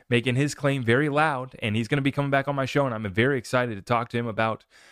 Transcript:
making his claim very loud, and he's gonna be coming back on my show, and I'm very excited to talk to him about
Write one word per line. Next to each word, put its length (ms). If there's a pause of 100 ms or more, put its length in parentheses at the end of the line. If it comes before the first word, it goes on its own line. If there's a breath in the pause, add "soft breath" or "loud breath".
making 280
his 180
claim 280
very 260
loud, 520
and 160
he's 120
gonna 120
be 120
coming 180
back 180
on 60
my 100
show, 220
and 80
I'm 180
very 240
excited 380
to 80
talk 280
to 60
him 100
about 380 (280 soft breath)